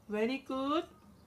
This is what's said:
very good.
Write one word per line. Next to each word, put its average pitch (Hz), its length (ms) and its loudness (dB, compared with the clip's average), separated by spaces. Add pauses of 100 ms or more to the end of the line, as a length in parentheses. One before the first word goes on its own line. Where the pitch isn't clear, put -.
very 226 400 0
good. 277 360 0 (440)